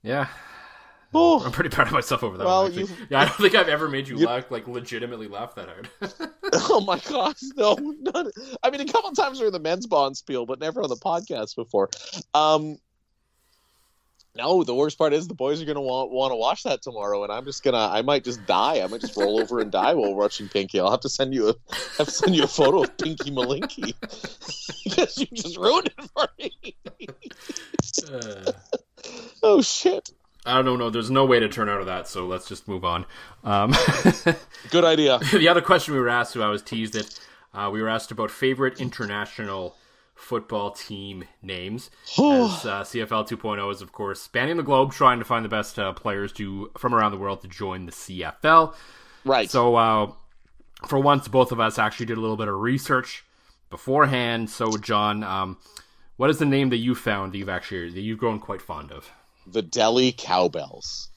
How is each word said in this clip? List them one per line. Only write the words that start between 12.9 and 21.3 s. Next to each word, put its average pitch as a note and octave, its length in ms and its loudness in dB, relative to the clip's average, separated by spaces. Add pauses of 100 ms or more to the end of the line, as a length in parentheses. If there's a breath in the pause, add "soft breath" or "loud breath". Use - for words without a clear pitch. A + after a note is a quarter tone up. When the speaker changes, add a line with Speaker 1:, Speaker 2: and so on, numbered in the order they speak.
Speaker 2:
no, E3 280 2
the B2 120 -2
worst C#3+ 220 0
part D#3 160 4
is D#3+ 140 0
the D#3+ 60 -10
boys D3 280 -2
are D#3 40 -10
gonna C#3+ 160 -6
wa-, C3 240 -2
wanna B2+ 300 -2
watch A#2 280 0
that - 180 -2
tomorrow, G2+ 420 -4
and G2+ 80 -6
I'm A#2+ 140 -6
just C#3 180 -12
gonna, B2 140 2 (140)
I G#2+ 100 2
might C3+ 220 0
just A#2+ 220 -10
die. G#2+ 360 2
I F#2 60 -2
might A2+ 140 -8
just G2 160 -10
roll G#2 220 2
over A#2 200 -2
and G#2 120 -2
die G2+ 220 2
while G#2+ 200 0
watching G#2 360 -2
Pinky. G2 300 -2
I'll F#2 120 4
have B2+ 100 0
to C3+ 80 -6
send C3+ 240 -2